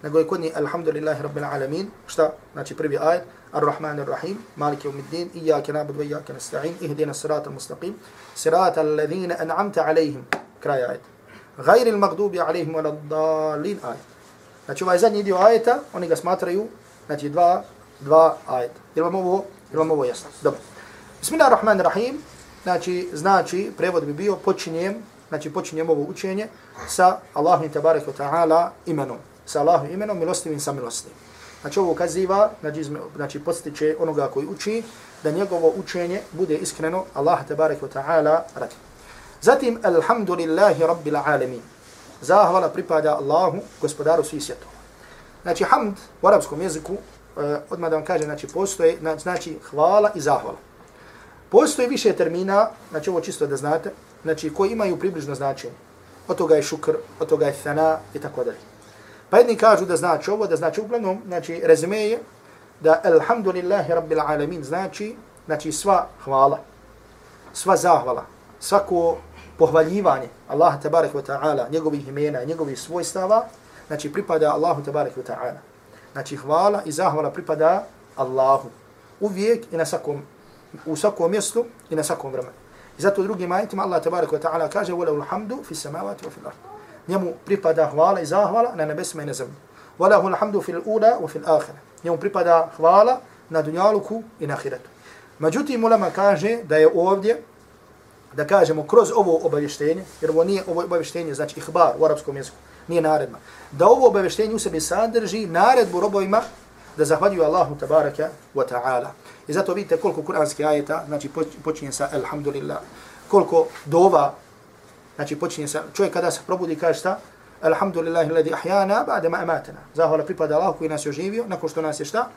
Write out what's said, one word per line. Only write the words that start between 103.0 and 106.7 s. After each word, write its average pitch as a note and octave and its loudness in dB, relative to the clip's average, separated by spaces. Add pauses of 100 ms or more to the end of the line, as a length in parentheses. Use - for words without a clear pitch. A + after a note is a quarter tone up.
naredba, D#3 0 (340)
da D#3+ 4
ovo B3+ 8
obavještenje G3+ 2
u G#3+ -2
sebi E3 -4
sadrži A3 -2
naredbu F#3 4
robovima G3 2 (560)